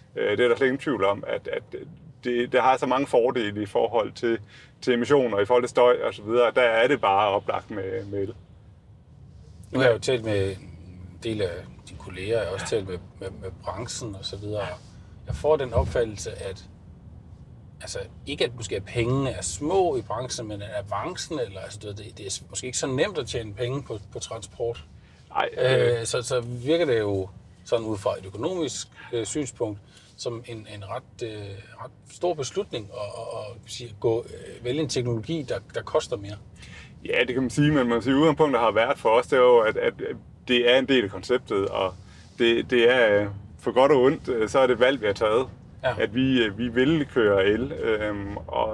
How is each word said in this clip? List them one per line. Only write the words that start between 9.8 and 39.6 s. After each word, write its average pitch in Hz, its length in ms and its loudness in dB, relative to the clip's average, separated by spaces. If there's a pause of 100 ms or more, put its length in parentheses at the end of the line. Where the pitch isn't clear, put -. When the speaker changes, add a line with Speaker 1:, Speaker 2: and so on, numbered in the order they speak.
Speaker 2:
jeg 117 80 6
jo 104 40 0
talt 120 260 -2
med 98 260 0
en 95 200 -14 (520)
del 110 200 -4
af 90 60 -2 (400)
dine - 100 -16
kolleger, 95 400 -4
jeg 87 80 -2
har 82 80 -6
også - 120 -8
talt 101 220 -2
med, 90 100 -8 (220)
med, 95 80 -10 (140)
med 95 80 -10 (140)
branchen 120 500 -10
og 98 100 -14
så - 120 -10
videre. 104 300 -6 (600)
Jeg - 80 -6
får 151 220 2
den 131 160 -4
opfattelse, 113 580 -2
at, 95 340 -12 (1160)
altså, - 180 -10 (280)
ikke 147 180 -2
at 123 120 -4
måske 113 200 -8
at 95 80 -6
pengene 127 460 -2
er 92 120 -10
små 165 540 0
i 110 60 -4
branchen, 113 460 -8
men 104 140 -10
at 104 60 -12 (180)
avancen, 135 600 -8
eller, 98 140 -14
altså, 101 180 -14
du 107 80 -14
ved, 101 80 -10
det, 107 240 -16
det 101 80 -14
er - 240 -10
måske - 160 -10
ikke 123 120 -6
så 151 80 -2
nemt 156 320 -2
at 123 80 -6
tjene 110 280 -8
penge 127 280 -4
på, 113 160 -10 (140)
på 123 60 -12
transport. 117 640 -8 (440)
Speaker 1:
Nej, - 200 -2 (100)
Speaker 2:
Øh, 123 420 4
Speaker 1:
øh. 117 40 -6
Speaker 2:
så, 127 180 -2
så 123 180 -2
virker 123 440 0
det 120 160 2
jo 98 280 0 (360)
sådan 113 220 0
ud 110 100 -2
fra 101 220 -2
et 95 80 -14
økonomisk, 135 640 -6 (240)
øh, 117 140 -4
synspunkt, 120 520 -6 (380)
som 117 300 -10
en, 117 100 -12 (180)
en 101 140 -14
ret, 123 340 -12
øh, 101 600 -12
ret - 60 -16 (200)
stor 175 240 -4
beslutning 135 580 -8
at, - 60 -14
at, 107 680 -10
at, - 60 -20
sige, 120 180 -12
at 107 120 -18
gå, 117 240 0
øh, - 400 -16
vælge 135 160 -2
en 147 80 -2
teknologi, 120 600 -2
der, 120 60 -4 (200)
der - 80 -4
koster - 340 -2
mere. 101 200 -10 (680)
Speaker 1:
Ja, - 220 -2
det 123 80 -4
kan 131 80 0
man 120 80 0
sige, 147 220 4
men 151 40 4 (120)
man - 20 0
kan 117 120 2
sige, 131 140 2
udgangspunktet 147 440 4
har 113 100 6
været 117 280 2
for - 100 0
os, 120 180 4
det 139 100 2
er 127 60 6
jo, 123 160 8
at, 110 180 4